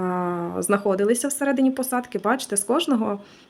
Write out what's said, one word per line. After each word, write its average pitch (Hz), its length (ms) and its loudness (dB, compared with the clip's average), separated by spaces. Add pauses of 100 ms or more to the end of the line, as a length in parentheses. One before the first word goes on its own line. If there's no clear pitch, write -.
(580)
знаходилися 202 720 2
всередині 269 420 2
посадки, 254 480 -4
бачите, 220 380 -2
з - 80 -2
кожного, 226 560 0 (300)